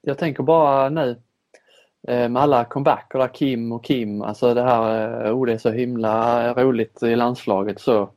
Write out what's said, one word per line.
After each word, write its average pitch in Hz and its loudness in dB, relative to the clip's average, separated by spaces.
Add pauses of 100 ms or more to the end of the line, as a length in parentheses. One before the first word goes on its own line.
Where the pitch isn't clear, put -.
jag 139 -6
tänker 151 -4
bara 139 4
nu, 139 -2 (920)
eh, 123 0
med 131 0
alla 135 4
comebacker 139 -2
där, 131 0
Kim 120 -4
och 117 -10
Kim, 107 -4
alltså 120 0
det 120 0
här, 113 0
eh, 110 0
oh, 127 0
det 117 0
är 113 -2
så 117 0
himla 120 0
roligt 123 0
i 117 2
landslaget 107 -2
så. 107 2